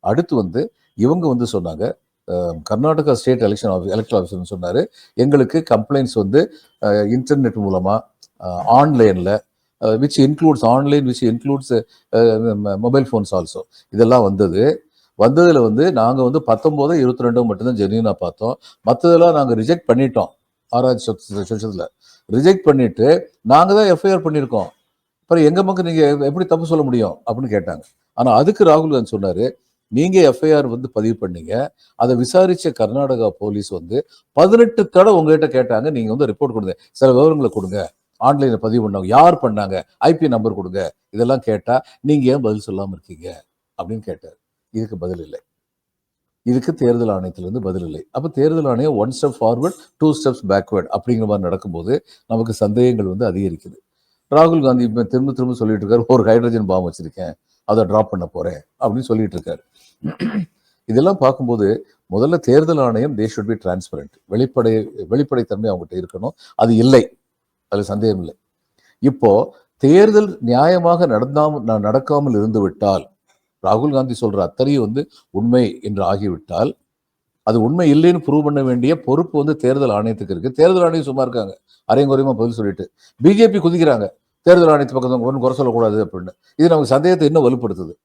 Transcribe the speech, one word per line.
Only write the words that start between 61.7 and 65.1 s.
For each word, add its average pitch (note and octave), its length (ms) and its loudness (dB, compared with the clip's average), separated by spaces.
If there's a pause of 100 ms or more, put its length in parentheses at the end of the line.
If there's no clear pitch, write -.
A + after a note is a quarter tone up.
முதல்ல C3+ 280 0
தேர்தல் D#3 420 2
ஆணையம் A#2+ 380 -2
they A2 180 -2
should G#2 120 -6
be A2+ 160 -2
transparent. F2+ 480 -8 (180)
வெளிப்படை-, A2+ 600 0 (200)
வெளிப்படைத்தன்மை A2+ 640 -2